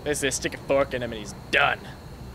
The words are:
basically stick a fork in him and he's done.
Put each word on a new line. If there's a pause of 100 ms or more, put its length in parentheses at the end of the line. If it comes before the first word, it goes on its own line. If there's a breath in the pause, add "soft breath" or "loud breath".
basically
stick
a
fork
in
him
and
he's (180)
done. (560)